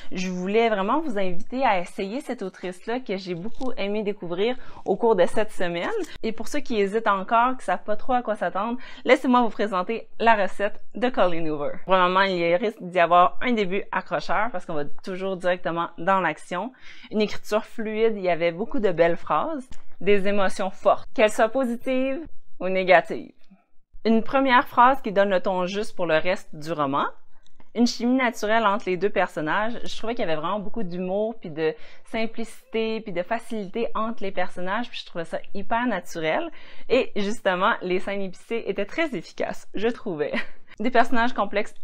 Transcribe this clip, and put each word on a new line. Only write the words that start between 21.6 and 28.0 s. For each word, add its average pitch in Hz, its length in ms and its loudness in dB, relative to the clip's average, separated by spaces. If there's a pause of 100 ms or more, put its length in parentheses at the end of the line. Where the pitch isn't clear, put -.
ou 180 80 -2
négatives. 180 640 2 (760)
Une 226 160 4
première 269 460 4
phrase 254 340 4
qui 220 80 -4
donne 196 200 2
le 185 100 2
ton 180 260 0
juste 196 300 -4
pour 175 100 0
le 160 100 2
reste 170 380 0
du 156 160 -8
roman. 151 360 0 (680)
Une 233 140 4
chimie 240 260 0